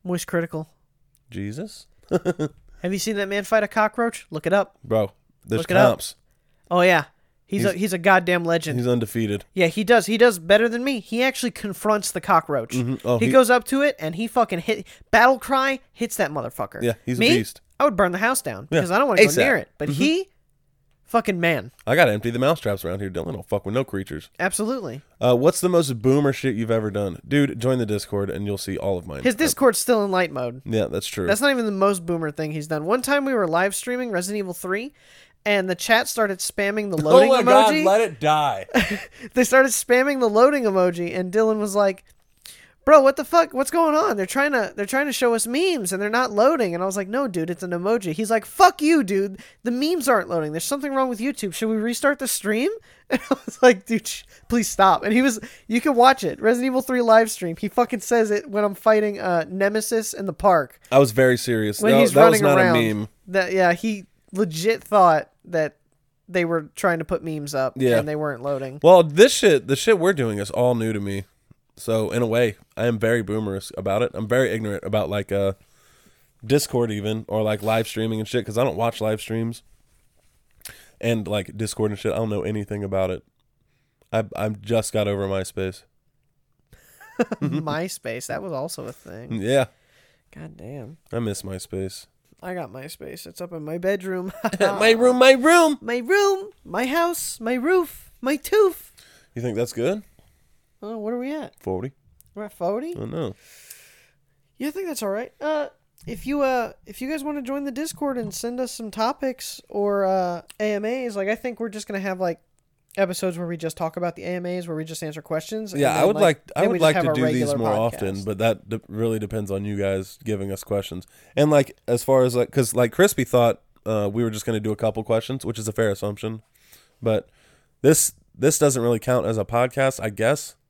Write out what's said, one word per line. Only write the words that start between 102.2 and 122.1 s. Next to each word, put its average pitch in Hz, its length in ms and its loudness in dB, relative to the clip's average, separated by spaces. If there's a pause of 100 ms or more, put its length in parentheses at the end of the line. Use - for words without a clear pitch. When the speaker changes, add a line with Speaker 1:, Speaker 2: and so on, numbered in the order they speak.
Speaker 1:
We're 208 100 -12
at - 80 -18
forty? 240 440 -6
Speaker 2:
I - 80 -8
know. 127 300 -8 (1200)
Speaker 1:
Yeah, 285 120 -6
I - 20 -8
think 370 160 -10
that's 277 160 -8
all 202 60 -4
right. 214 320 -8
Uh, 302 260 -4 (400)
if 240 180 -12
you, 285 160 -2
uh, 254 300 0 (140)
if 208 160 -16
you 262 80 -8
guys 302 140 -6
wanna 294 180 -6
join 277 240 -8
the 277 60 -6
Discord 277 460 -6
and 220 160 -8
send 240 280 -8
us 247 100 -6
some 220 200 -12
topics 254 760 -6
or, 202 380 0
uh, 180 360 0 (180)
A 214 140 -2
M 208 120 -4
As, 240 320 -6
like, 196 100 -4
I 220 80 0
think 240 240 -10
we're 226 100 -6
just 208 180 -12
gonna 196 120 -8
have, 185 220 -6
like, 170 180 -2 (580)
episodes 185 400 -2
where 175 100 -6
we 170 100 -6
just 160 200 -8
talk 165 200 -6
about 175 180 -4
the - 80 -16
A 175 120 -8
M 175 100 -8
As, 175 220 -6
where 160 80 -8
we 156 100 -6
just 160 180 -12
answer 151 180 -10
questions, 196 520 -8
and 143 80 -2
Speaker 2:
Yeah, 131 120 4
I - 60 0
Speaker 1:
then, 151 80 4
Speaker 2:
would 208 80 2
Speaker 1:
like, 156 80 2
Speaker 2:
like, 160 180 2 (140)
I 156 60 0
Speaker 1:
then 196 80 2
Speaker 2:
would 185 40 0
Speaker 1:
we 175 60 -2
just 165 40 2
Speaker 2:
like 156 120 4
Speaker 1:
have 135 100 0
Speaker 2:
to 156 60 2
Speaker 1:
a - 20 0
Speaker 2:
do 127 140 0
these 123 60 0 (140)
Speaker 1:
regular 143 100 -2
Speaker 2:
more 110 160 0
often, 104 420 -2
Speaker 1:
podcast. 98 100 -10
Speaker 2:
but 101 140 -4
that 110 300 -2
de-, 113 180 -8
really 110 320 -4
depends 104 320 -6
on 98 140 -4
you 104 120 -4
guys 98 460 -4
giving 98 280 -6
us 92 120 -8
questions. 98 420 -6 (300)
And, 151 160 4
like, 143 260 2 (100)
as 120 180 0
far 131 180 4